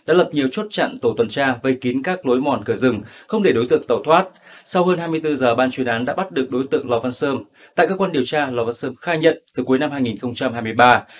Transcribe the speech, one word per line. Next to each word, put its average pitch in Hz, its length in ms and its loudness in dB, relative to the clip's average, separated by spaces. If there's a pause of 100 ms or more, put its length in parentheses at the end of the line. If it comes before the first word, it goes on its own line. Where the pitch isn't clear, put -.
đã 156 80 2
lập 180 180 4
nhiều 139 200 0
chốt 214 180 -4
chặn, - 320 -4
tổ 113 140 0
tuần 113 120 0
tra, 131 340 -2
vây 135 180 2
kín 127 220 -2
các - 240 -6
lối 127 140 2
mòn, 135 240 -2
cửa 113 120 -2
rừng, 110 260 0 (240)
không 220 160 -2
để 165 100 4
đối 117 140 0
tượng 156 220 2
tẩu 110 160 0
thoát. 165 240 4 (380)
Sau 180 180 0
hơn 180 140 2
hai 170 100 -6
mươi 160 120 -2
tư 151 160 -2
giờ, 120 180 2
ban 127 160 2
chuyên 127 160 -4
án 117 180 -2
đã 143 100 -4
bắt 185 180 -4
được 131 180 -2
đối 135 160 -2
tượng 139 240 -2
Lò 117 80 2
Văn 123 140 -4
Sơm. 127 320 -4 (300)
Tại 175 120 4
cơ 190 100 -2
quan 185 160 -2
điều 135 120 0
tra, 143 260 -2
Lò 120 140 -2
Văn 117 100 -4
Sơm 131 220 -8
khai 170 220 -4
nhận 160 240 2 (120)
từ 127 80 -4
cuối 131 160 2
năm 147 120 -2
hai 139 120 -4
nghìn 110 160 -2
không 120 160 -6
trăm 127 180 -2
hai 117 100 -6
mươi 110 100 -4
ba, 117 320 6 (160)